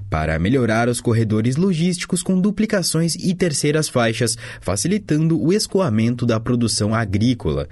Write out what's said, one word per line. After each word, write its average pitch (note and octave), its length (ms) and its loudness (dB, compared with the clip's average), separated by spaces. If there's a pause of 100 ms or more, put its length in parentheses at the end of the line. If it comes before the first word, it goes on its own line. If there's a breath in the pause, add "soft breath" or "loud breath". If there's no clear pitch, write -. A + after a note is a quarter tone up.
(100)
para D#2 280 0
melhorar A2+ 500 2
os A#2+ 120 -2
corredores A2+ 560 0
logísticos F3 640 0
com F#3 160 0
duplicações F3+ 760 0
e F3 200 -2
terceiras D#3 540 0
faixas, A#2 480 0 (240 loud breath)
facilitando D#3+ 800 0
o D#3+ 120 2
escoamento B2 720 0
da A2+ 120 2
produção A2+ 540 0
agrícola. G2 800 0